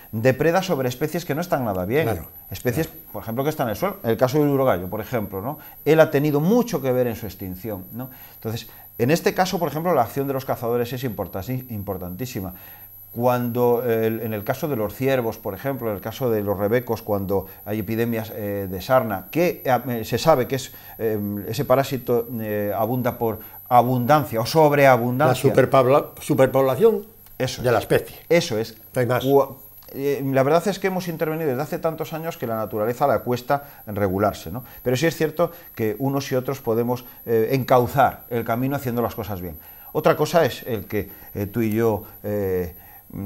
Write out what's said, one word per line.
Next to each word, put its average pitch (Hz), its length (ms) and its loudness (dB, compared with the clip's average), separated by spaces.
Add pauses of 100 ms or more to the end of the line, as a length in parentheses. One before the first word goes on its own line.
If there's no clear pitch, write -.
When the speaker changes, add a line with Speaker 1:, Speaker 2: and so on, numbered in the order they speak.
(120)
Speaker 1:
depreda 131 500 2
sobre 139 280 -2
especies 156 360 -4
que 143 80 -4
no 151 80 -2
están 165 240 -2
nada 92 200 -2
bien. 139 180 0
Speaker 2:
Claro, 101 240 -2 (240)
Speaker 1:
Especies, 127 360 -4
Speaker 2:
claro. - 140 -18 (120)
Speaker 1:
por 101 100 -10
ejemplo, 117 200 -4
que 151 60 0
están 151 180 -2
en 107 40 -2
el 98 60 -4
suelo. 190 260 -4
El 113 140 0
caso 131 200 2
del 147 120 4
urogallo, 123 400 2
por 107 120 -6
ejemplo, 104 400 -4
¿no? 147 160 -8 (280)
Él 160 140 6
ha 151 120 8
tenido 143 300 2
mucho 196 400 2
que 131 100 0
ver 127 160 2
en 113 80 -4
su 113 100 -12
extinción, 92 680 -10
¿no? 127 160 -12 (260)
Entonces, 110 320 -8 (320)
en 127 100 2
este - 240 2
caso, 185 240 0
por 160 120 -2
ejemplo, 160 260 -2
la 123 80 4
acción 139 240 -4
de 139 60 -2
los 131 120 -6
cazadores 120 480 -2
es 127 100 -8
importanti-, 104 680 -6
importantísima. 92 840 -8 (580)
Cuando, 120 760 2
eh, 113 220 2
el, 113 140 -2
en 110 120 -6
el 104 100 -6
caso 131 240 -4
de 143 80 -2
los 104 180 -2
ciervos, 127 440 0
por 101 180 -8
ejemplo, 120 340 -6
en 104 60 -4
el 90 60 -10
caso 120 300 -4
de 107 120 2
los 98 140 -2
rebecos, 110 460 0
cuando 98 440 -2 (180)
hay 107 140 -4
epidemias, 110 560 -2
eh, 101 340 -4
de 92 120 -8
sarna, 113 500 0
que, 165 340 0
eh, 123 400 0
se 165 140 -2
sabe 143 280 4
que 135 80 -4
es, - 160 -8 (280)
eh, 107 200 -2 (280)
ese 120 180 -4
parásito, 127 640 2 (140)
eh, 104 340 -2
abunda 117 440 -2
por 113 200 -2 (300)
abundancia 123 720 4
o 117 60 0
sobreabundancia. 135 1040 4
Speaker 2:
La - 60 0
superpobla-, 131 500 6 (160)
superpoblación 135 840 4 (320)
Speaker 1:
Eso 127 260 -4
Speaker 2:
de 123 60 2
Speaker 1:
es. 117 40 4
Speaker 2:
la 104 60 4
especie. - 360 0 (140)
Speaker 1:
Eso 165 280 2
es. 110 200 -4 (180)
Speaker 2:
No 131 60 2
hay 120 40 2
más. 120 180 0
Speaker 1:
Cua-, 139 340 4 (340)
eh, 139 320 -2 (100)
la 135 80 4
verdad 165 260 2
es 190 120 -2
que 196 80 -2
hemos 185 200 -2
intervenido 160 440 -4
desde 123 100 -2
hace 156 160 -6
tantos 160 360 -4
años 160 240 -6
que 127 100 -6
la 113 80 -2
naturaleza 110 500 -2
le 117 140 4
cuesta 123 460 -2 (200)
regularse, 98 640 0
¿no? 120 140 -8 (180)
Pero 127 160 0
sí 156 80 0
es 165 100 0
cierto 160 360 0 (240)
que 107 240 -2
unos 135 320 -2
y 135 40 0
otros 127 260 -2
podemos, 120 440 -2 (220)
eh, 113 240 2
encauzar 127 800 2
el 117 120 -2
camino 127 320 -2
haciendo 120 280 -2
las 107 100 -2
cosas 101 260 -8
bien. 87 160 -10 (360)
Otra 156 260 2
cosa 151 280 4
es - 200 -4
el 104 220 -4
que, 101 240 -4 (240)
eh, 101 100 -2
tú 113 160 -4
y 110 140 0
yo, 110 300 2 (180)
eh, 95 500 -2 (520)